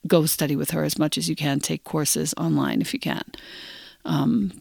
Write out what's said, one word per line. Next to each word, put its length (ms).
go 220
study 280
with 160
her 120
as 160
much 180
as 100
you 80
can. 240
Take 240
courses 540
online 440
if 120
you 60
can. 240
Um, 560